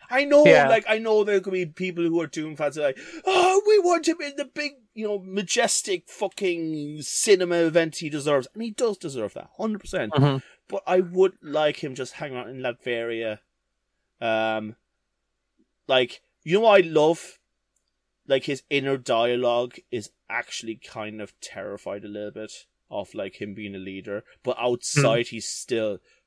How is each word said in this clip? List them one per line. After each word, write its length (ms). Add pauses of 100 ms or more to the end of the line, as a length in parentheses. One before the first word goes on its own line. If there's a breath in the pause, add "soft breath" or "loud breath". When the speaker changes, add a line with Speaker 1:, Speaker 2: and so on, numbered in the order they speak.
Speaker 1:
I 160
know, 220
Speaker 2:
Yeah. 240
Speaker 1:
like, 180
I 120
know 240
there 160
could 140
be 120
people 380
who 180
are 60
Doom 280
fans 220
are 60
like, 160 (260 loud breath)
"Oh, 420
we 120
want 280
him 140
in 140
the 100
big, 280 (200)
you 140
know, 100
majestic 880
fucking 960
cinema 540
event 400
he 160
deserves." 420
And 80
he 80
does 300
deserve 340
that, 240
hundred 220
percent. 340
Speaker 2:
Mm-hmm. 320 (220 soft breath)
Speaker 1:
But 180
I 140
would 420
like 420
him 120
just 180
hang 220
out 140
in 120
Latveria. 800 (800)
Um, 540 (1120)
like, 340 (220)
you 160
know 60
what 180
I 40
love? 520 (880)
Like, 180
his 240
inner 280
dialogue 800 (160)
is 200 (180)
actually 460
kind 460
of 200
terrified 640
a 60
little 220
bit 200 (380)
of, 240
like, 280
him 120
being 220
a 40
leader. 440 (200 soft breath)
But 160
outside, 640
Speaker 2:
Mm. 40
Speaker 1:
he's 180
still 520 (280)